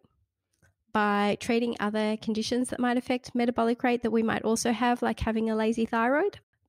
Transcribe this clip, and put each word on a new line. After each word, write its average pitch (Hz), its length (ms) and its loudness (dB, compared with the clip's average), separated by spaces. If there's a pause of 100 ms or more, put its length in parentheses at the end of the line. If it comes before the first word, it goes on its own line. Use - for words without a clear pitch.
(920)
by 208 460 2
treating 233 420 0
other 214 360 0
conditions 233 520 -2
that - 120 -6
might 247 160 0
affect - 380 -4
metabolic 240 500 0
rate 240 180 2
that 226 80 -2
we 226 120 2
might 214 200 0
also 226 300 0
have, 240 300 0
like 226 180 -2
having 220 300 0
a 220 60 0
lazy 226 280 0
thyroid, 262 560 0 (280)